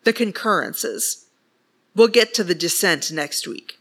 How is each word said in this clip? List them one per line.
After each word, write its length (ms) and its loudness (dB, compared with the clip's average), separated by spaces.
the 100 4
concurrences. 1120 -4
We'll 140 6
get 240 4
to 120 -2
the 100 0
dissent 580 0
next 340 -6
week. 340 -14